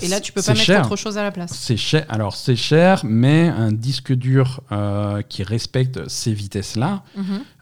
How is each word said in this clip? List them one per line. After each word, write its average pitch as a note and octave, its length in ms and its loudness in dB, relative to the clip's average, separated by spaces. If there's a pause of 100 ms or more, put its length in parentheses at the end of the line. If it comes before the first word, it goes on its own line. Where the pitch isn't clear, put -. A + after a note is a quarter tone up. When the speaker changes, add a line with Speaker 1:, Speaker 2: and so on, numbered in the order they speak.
Speaker 1:
Et - 40 -4
là, G3 120 -2
tu - 120 -10
peux G3+ 80 -2
pas - 20 -2
Speaker 2:
C'est - 100 2
Speaker 1:
mettre G#3+ 120 2
Speaker 2:
cher. F3 220 4
Speaker 1:
autre G#3 80 -2
chose G#3 240 -6
à G#3 60 -2
la G3+ 80 -4
place. F3 200 -10
Speaker 2:
C'est - 240 -2
cher. - 320 0
Alors, G#2+ 280 -4
c'est C3 180 0
cher, F3 500 4
mais C3+ 440 4
un A2 240 2
disque B2+ 400 -2
dur, C3 480 2 (100)
euh, G#2 520 -2
qui - 200 -10
respecte A#2 680 -4
ces - 240 -2
vitesses-là, G#2 680 -4 (140)
Speaker 1:
Mhm. G3 80 -6 (380)